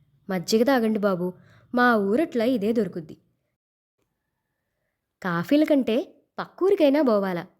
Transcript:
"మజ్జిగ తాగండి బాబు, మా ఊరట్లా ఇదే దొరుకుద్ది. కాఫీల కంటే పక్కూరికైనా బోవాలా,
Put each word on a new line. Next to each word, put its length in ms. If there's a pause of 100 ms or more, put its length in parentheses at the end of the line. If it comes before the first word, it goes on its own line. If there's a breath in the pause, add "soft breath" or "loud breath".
(300)
"మజ్జిగ 320
తాగండి 360
బాబు, 340 (420 soft breath)
మా 220
ఊరట్లా 480
ఇదే 280
దొరుకుద్ది. 420 (2000)
కాఫీల 420
కంటే 500 (240)
పక్కూరికైనా 640
బోవాలా, 440 (140)